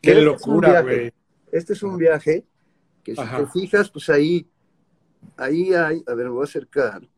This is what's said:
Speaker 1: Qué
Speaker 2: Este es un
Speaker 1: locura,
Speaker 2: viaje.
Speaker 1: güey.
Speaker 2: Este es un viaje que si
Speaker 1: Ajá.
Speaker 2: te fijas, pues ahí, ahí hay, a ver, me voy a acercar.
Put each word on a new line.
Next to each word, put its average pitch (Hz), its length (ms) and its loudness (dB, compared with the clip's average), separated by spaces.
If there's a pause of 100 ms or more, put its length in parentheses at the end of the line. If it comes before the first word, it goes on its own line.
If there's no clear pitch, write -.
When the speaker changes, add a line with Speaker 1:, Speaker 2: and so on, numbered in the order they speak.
Speaker 1:
Qué 160 120 4
Speaker 2:
Este 151 220 6
es - 100 -14
un 147 100 0
Speaker 1:
locura, 170 140 4
Speaker 2:
viaje. 180 120 6
Speaker 1:
güey. 120 300 -4 (400)
Speaker 2:
Este 170 220 -4
es 202 80 -8
un 190 140 -6
viaje 160 480 0 (600)
que 113 100 -10
si 127 80 -8
Speaker 1:
Ajá. 127 160 -8
Speaker 2:
te 143 80 -2
fijas, 196 440 -2
pues - 200 -12
ahí, 160 380 2 (880)
ahí 165 380 -2
hay, 160 320 0
a 123 80 -6
ver, 120 120 -6
me 123 60 -8
voy 123 100 -6
a - 20 -2
acercar. 127 600 -6 (120)